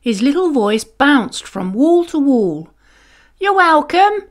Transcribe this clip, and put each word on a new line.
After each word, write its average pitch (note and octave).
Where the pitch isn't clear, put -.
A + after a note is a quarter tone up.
His G#3+
little D#4
voice G#3+
bounced C4+
from -
wall E4
to E4
wall. G#3+
You're G4
welcome F#4